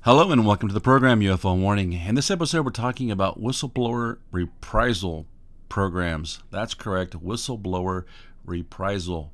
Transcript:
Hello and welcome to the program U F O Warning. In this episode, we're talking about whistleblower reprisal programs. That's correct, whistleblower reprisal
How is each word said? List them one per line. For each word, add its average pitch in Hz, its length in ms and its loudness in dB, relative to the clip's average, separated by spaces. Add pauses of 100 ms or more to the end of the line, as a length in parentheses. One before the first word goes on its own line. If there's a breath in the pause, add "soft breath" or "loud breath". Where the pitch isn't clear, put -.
Hello 156 280 6
and 117 120 6
welcome 104 220 2
to 98 60 -2
the 107 80 -2
program 127 400 6
U 98 100 4
F 92 140 0
O 92 80 2
Warning. 95 400 2
In 90 220 -2
this 143 140 0
episode, 170 360 0
we're 127 60 -4
talking 123 380 -4
about 95 320 -2
whistleblower 120 760 -2 (140)
reprisal 90 960 -2 (420)
programs. 87 800 -2
That's 107 220 -4
correct, 92 500 -6
whistleblower 92 800 -4 (400 soft breath)
reprisal 87 920 -6